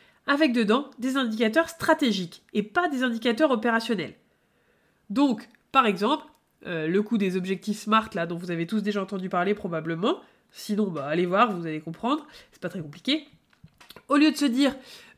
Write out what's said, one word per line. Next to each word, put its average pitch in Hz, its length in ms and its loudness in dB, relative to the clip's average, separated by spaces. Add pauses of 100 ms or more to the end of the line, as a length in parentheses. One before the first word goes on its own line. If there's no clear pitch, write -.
(260)
avec 285 260 4
dedans 233 460 2
des 262 180 -2
indicateurs 233 540 0
stratégiques, 220 720 0 (100)
et 208 100 0
pas 349 280 0
des 262 120 -2
indicateurs 240 480 2
opérationnels. 226 640 0 (960)
Donc, 240 400 2 (220)
par 262 160 4
exemple, 214 400 0 (380)
euh, 160 220 -4
le 185 160 2
coup 214 160 0
des 190 180 0
objectifs 190 440 -4
smart, 220 340 2
là, 170 100 -2
dont 170 140 -6
vous 175 140 -8
avez 165 160 -4
tous 214 160 -2
déjà 208 180 -2
entendu 190 260 -6
parler 185 240 0
probablement, 170 680 -2 (320)
sinon, 208 340 -2
bah, 151 200 -6
allez 165 200 0
voir, 208 260 2
vous 170 140 -4
allez 156 140 -4
comprendre, 233 440 -4 (280)
c'est - 100 -20
pas 180 60 -6
très 190 120 -8
compliqué. 254 460 -4 (840)
Au 277 80 4
lieu 302 140 6
de 302 60 -4
se 285 80 0
dire, 269 300 4 (440)